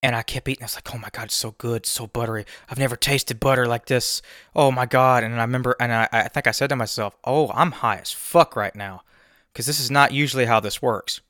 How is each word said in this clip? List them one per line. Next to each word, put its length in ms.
And 140
I 80
kept 260
eating. 140
I 40
was 100
like, 180
"Oh 40
my 120
God, 140
it's 100
so 180
good, 320
so 220
buttery. 400
I've 100
never 160
tasted 460
butter 260
like 200
this. 360
Oh 160
my 160
God." 380
And 100
I 60
remember, 400
and 120
I, 200
I 160
think 180
I 60
said 160
to 80
myself, 480
"Oh, 280
I'm 200
high 240
as 160
fuck 420
right 220
now, 260
'cause 120
this 140
is 100
not 220
usually 340
how 140
this 200
works." 500